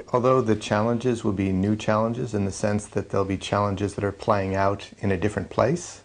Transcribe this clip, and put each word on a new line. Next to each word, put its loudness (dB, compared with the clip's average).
although 4
the 2
challenges 0
will 2
be 0
new 2
challenges 0
in 0
the -2
sense -2
that -6
there'll 0
be -2
challenges 0
that -2
are -2
playing 0
out 0
in 0
a 2
different -2
place, 0